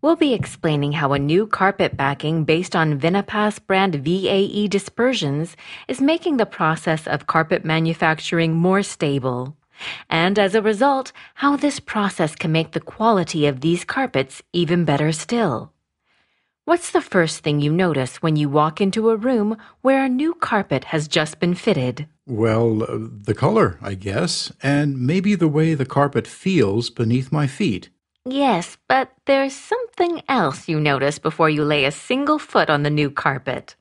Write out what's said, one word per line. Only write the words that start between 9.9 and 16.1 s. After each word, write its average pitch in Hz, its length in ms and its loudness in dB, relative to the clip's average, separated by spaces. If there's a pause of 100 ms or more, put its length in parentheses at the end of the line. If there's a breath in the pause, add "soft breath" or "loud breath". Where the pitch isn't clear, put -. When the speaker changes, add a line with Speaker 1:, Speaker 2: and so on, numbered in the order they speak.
Speaker 1:
And 185 300 4
as 196 160 2
a 226 40 4
result, 247 520 0 (220 loud breath)
how 285 200 0
this 285 240 -2
process 185 560 -2
can - 160 -4
make 156 220 0
the 160 80 -4
quality 180 680 0
of 135 140 -2
these 165 240 0
carpets - 580 -4 (100)
even 175 320 0
better 151 280 0
still. 160 600 -4 (920)